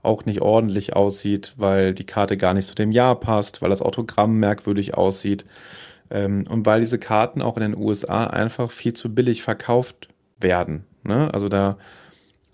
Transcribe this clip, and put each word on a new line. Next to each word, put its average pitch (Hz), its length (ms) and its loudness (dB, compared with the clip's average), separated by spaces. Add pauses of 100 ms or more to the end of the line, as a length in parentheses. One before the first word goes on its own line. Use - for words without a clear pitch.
auch 107 240 0
nicht 104 160 -2
ordentlich 104 560 2
aussieht, 101 580 0
weil 98 380 2
die 95 120 -8
Karte 101 300 0
gar 95 180 2
nicht 95 140 0
zu - 80 -14
dem 107 160 0
Jahr 123 260 4
passt, 104 440 -2
weil 90 80 0
das 98 120 0
Autogramm 110 560 0
merkwürdig 101 580 0
aussieht, 98 500 0 (640)
ähm, 101 400 -2
und 110 160 -2
weil 110 160 6
diese 117 180 0
Karten 110 420 0
auch 113 140 -4
in 110 60 -4
den 107 140 -2
U 104 140 -4
S 101 140 -2
A 110 220 -2
einfach 113 440 -4
viel - 220 -6
zu 113 240 -8
billig 123 280 0
verkauft 123 640 -2 (320)
werden, 87 420 0 (200)
ne? 135 300 0
Also 101 140 -2
da, 98 300 0 (760)